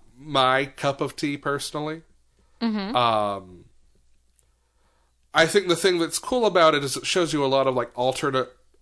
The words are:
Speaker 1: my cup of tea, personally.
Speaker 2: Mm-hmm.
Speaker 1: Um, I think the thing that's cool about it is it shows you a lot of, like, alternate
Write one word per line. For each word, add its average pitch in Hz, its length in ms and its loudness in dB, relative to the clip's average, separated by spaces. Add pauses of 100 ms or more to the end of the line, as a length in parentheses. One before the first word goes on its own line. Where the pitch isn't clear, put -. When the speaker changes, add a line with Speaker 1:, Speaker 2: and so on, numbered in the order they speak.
(180)
Speaker 1:
my 135 480 0
cup 139 340 -4
of 143 140 -6
tea, 143 220 -6
personally. 151 680 -8 (580)
Speaker 2:
Mm-hmm. 214 360 -4
Speaker 1:
Um, 101 680 -2 (1700)
I 160 140 4
think 185 220 2
the 170 80 2
thing 180 220 2
that's 160 200 -2
cool 240 280 0
about 170 280 6
it 143 80 0
is 135 140 -4
it - 100 -8
shows 170 260 0
you 143 120 0
a - 20 2
lot 135 220 2
of, 127 80 2
like, 120 200 -4
alternate 131 540 -2 (320)